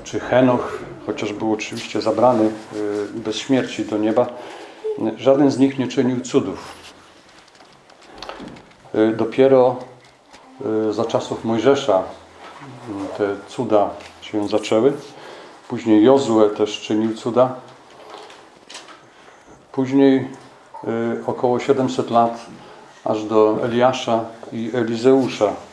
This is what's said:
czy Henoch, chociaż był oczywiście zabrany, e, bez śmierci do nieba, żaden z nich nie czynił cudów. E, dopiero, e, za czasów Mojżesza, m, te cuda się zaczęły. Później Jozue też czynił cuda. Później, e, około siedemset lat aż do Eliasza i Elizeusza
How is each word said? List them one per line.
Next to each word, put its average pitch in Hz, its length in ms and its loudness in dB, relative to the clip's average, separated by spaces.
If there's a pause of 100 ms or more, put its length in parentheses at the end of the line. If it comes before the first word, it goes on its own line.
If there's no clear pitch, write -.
czy - 160 -8
Henoch, 123 600 2 (260)
chociaż 104 280 -6
był 110 200 -2
oczywiście 113 480 -6
zabrany, 110 420 2
e, 107 60 2 (680)
bez 110 180 -6
śmierci 120 480 -2
do 107 120 -4
nieba, 110 300 2 (880)
żaden 135 340 4
z 113 60 -4
nich 135 220 2
nie 123 80 -2
czynił 123 340 -2
cudów. 101 540 -4 (2250)
E, 110 140 4
dopiero, 127 680 4 (1120)
e, 104 40 -4
za 113 120 -2
czasów - 400 -6
Mojżesza, 113 580 2 (840)
m, 98 180 -8 (100)
te 101 180 -2 (120)
cuda 107 420 0 (320)
się 104 260 -6
zaczęły. 110 460 2 (760)
Później 107 360 4
Jozue 117 540 4
też 104 240 -2
czynił 110 320 -2
cuda. 123 420 0 (2250)
Później, 135 460 4
e, 127 100 -2 (1000)
około 123 320 0
siedemset 131 500 -2
lat 117 360 0 (600)
aż 110 180 -2
do 110 400 4
Eliasza 120 600 0 (260)
i 113 220 -8
Elizeusza 117 800 2 (200)